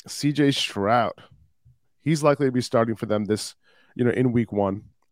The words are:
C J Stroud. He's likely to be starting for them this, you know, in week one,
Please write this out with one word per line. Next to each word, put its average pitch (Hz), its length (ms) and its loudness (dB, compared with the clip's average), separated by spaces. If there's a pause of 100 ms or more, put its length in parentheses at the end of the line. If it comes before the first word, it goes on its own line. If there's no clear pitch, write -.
C - 260 -2
J 143 200 4
Stroud. 107 600 0 (880)
He's 151 180 0
likely 143 240 2
to 131 60 2
be 123 100 0
starting 117 340 0
for 110 120 -8
them 104 180 -2
this, 104 300 -4 (400)
you 127 80 -2
know, 120 80 2
in 127 200 0
week 117 200 0
one, 101 320 -2 (280)